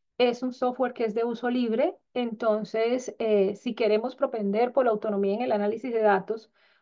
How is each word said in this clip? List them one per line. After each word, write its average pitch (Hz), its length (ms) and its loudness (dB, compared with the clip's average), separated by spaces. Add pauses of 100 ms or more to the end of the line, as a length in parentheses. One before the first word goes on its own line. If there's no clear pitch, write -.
(180)
es 240 240 2
un 254 100 -4
software 247 400 -2
que 247 120 -4
es 208 100 -2
de 226 100 0
uso 240 260 -2
libre, 247 460 0 (180)
entonces, 226 1040 -2
eh, 208 380 2
si 240 180 -6
queremos 220 420 0
propender 233 560 0
por 262 120 2
la 233 80 2
autonomía 202 420 0
en 233 80 -2
el 254 100 -2
análisis 220 400 -2
de 220 100 0
datos, 208 480 0 (320)